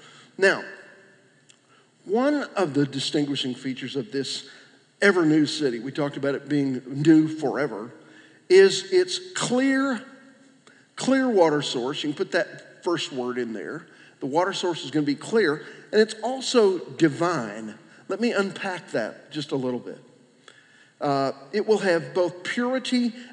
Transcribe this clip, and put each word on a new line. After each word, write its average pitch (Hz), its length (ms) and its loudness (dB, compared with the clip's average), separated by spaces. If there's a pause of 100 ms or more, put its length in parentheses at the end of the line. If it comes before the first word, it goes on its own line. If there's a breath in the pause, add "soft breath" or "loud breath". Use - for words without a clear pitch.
(400 loud breath)
Now, 175 240 2 (1400 soft breath)
one 262 420 0 (100)
of 170 180 0
the 143 140 2
distinguishing 135 640 -2
features 127 420 -8
of 123 160 -6
this - 380 -6 (540 loud breath)
ever 190 200 6
new 156 220 4
city, 131 340 -2
we 131 120 -8
talked 143 260 -4
about 139 160 -2
it - 160 -6
being 139 380 0
new 156 400 6
forever, 120 640 -4 (580 loud breath)
is 185 420 8
its 180 280 2 (140)
clear, 269 680 0 (920 soft breath)
clear 262 340 2
water 160 320 6
source. 139 420 -4
You 147 60 -4
can 147 80 -6
put 160 140 -4
that - 520 -6
first 170 280 -2
word 123 260 -4
in 113 160 -4
there. 107 320 -10 (340 loud breath)
The 147 60 -8
water 170 280 0
source 175 300 -4
is 139 60 -12
gonna 151 160 0
be 143 100 0
clear, 165 480 0 (280 loud breath)
and 214 100 6
it's 220 220 0
also 233 560 2
divine. 123 960 -2 (320 loud breath)
Let 196 120 -4
me 233 120 0
unpack 185 600 -4
that 110 400 -6
just 147 200 -8
a 151 40 -2
little 127 240 -4
bit. 92 200 -14 (1000 soft breath)
Uh, 139 340 -2 (180)
it 214 160 -2
will 214 120 2
have 165 360 0
both 175 280 -2
purity 247 680 -2 (200 loud breath)